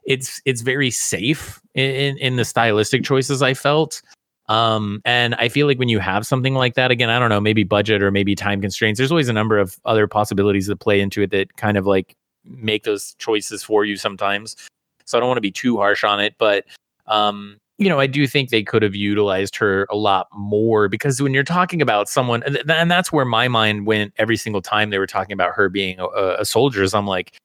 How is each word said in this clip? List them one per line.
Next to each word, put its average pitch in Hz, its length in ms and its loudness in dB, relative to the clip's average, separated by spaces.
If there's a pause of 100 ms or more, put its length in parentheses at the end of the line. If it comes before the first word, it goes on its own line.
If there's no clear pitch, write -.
it's, 131 400 -4
it's 123 160 -2
very 131 280 -2
safe - 680 -4 (140)
in, 135 180 0
in, 139 260 -2
in 131 200 -2
the 117 80 0
stylistic 110 580 0
choices, 135 380 0
I 131 140 2
felt. 151 460 -2 (460)
Um, 107 580 0
and 120 300 2
I 117 120 0
feel 143 200 2
like 139 100 0
when 127 120 0
you 110 100 2
have 95 260 -2
something 131 300 0
like 127 180 2
that, 127 160 2
again, 120 220 0
I 120 80 2
don't 123 100 2
know, 104 100 4
maybe 107 240 2
budget 104 380 2
or 101 80 4
maybe 101 240 0
time 101 280 -4
constraints, 104 360 -2
there's 135 140 0
always 151 180 0
a 117 40 -2
number 107 260 2
of 95 260 -2
other 110 220 2
possibilities 101 580 0
that 98 120 -4
play 101 240 2
into 98 200 -2
it 95 80 0
that 98 260 -2
kind 104 220 0
of, 95 80 0
like, 95 300 0 (300)
make 110 380 -4
those 104 360 -4
choices 107 420 -4
for 107 240 0
you 104 100 -4
sometimes. 101 600 -4 (500)
So - 120 -2
I - 20 4
don't 123 100 2
wanna 123 120 0
be 101 100 -4
too 120 260 -2
harsh 101 260 2
on 104 160 2
it, 104 200 -2
but, 104 260 2 (400)
um, 104 520 -2 (200)
you 196 120 0
know, 151 100 2
I 135 80 4
do 139 180 0
think 131 240 -2
they 110 140 2
could 110 180 0
have 101 140 0
utilized 101 640 0
her 98 340 0
a 104 40 -4
lot 98 380 2
more, 104 560 2
because 127 320 -2
when 135 140 0
you're 139 80 2
talking 175 360 0
about 110 300 2
someone, 120 320 0
and 139 140 -4
th-, 143 120 -4
and 165 220 2
that's 175 220 0
where 143 140 2
my 120 220 2
mind 107 380 2
went 104 320 0
every 113 180 2
single 104 280 -4
time 107 260 0
they 101 80 -2
were 98 80 0
talking 95 280 -6
about 90 200 -2
her 98 160 2
being 92 300 -4
a, 90 60 -6
a, 95 340 -2
a 107 60 -2
soldier, 117 360 0
is 95 140 2
I'm 104 100 0
like 92 400 -4